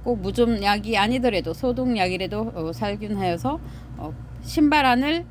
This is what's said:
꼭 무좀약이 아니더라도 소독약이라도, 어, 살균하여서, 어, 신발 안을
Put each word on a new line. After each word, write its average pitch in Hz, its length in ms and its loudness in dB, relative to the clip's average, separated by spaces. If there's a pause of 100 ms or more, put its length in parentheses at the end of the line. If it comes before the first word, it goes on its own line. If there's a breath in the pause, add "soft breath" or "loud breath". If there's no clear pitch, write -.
꼭 233 180 0
무좀약이 208 760 2
아니더라도 208 560 2
소독약이라도, 214 1000 -2
어, 160 180 -4
살균하여서, 208 880 -2 (380 loud breath)
어, 156 160 -10 (300)
신발 294 420 4
안을 285 460 2